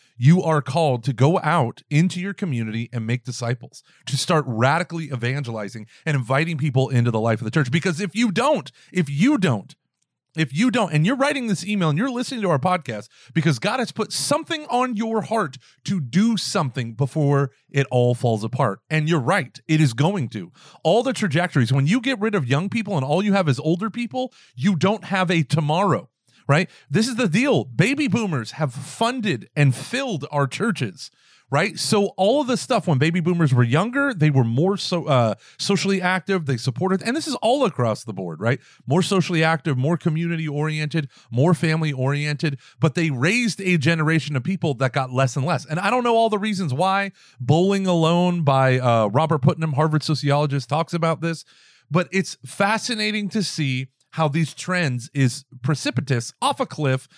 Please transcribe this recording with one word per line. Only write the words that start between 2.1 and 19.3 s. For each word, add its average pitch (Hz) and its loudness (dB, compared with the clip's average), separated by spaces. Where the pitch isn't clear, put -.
your 190 -6
community 117 -4
and 113 -6
make 120 -4
disciples, 120 -8
to 131 -4
start 151 0
radically 151 0
evangelizing 117 -6
and 147 0
inviting 139 0
people 131 2
into 120 2
the 110 2
life 110 0
of - -6
the 107 -6
church. 131 2
Because 165 0
if 196 -6
you 226 0
don't, 233 0
if 147 -2
you 226 4
don't, 139 0
if 156 -2
you 220 2
don't, 196 0
and 151 4
you're 262 2
writing 277 0
this 196 -2
email 190 0
and 143 0
you're 262 0
listening 240 -4
to 185 2
our 143 4
podcast 139 -4
because 147 2
God 220 -2
has 233 -4
put - -6
something 302 -2
on 247 0
your 226 -2
heart 202 -2
to 196 -2
do 196 2
something 127 -4
before 139 2
it 135 0
all 123 4
falls 113 0
apart. 113 -2
And 156 0
you're 165 2
right, 151 -2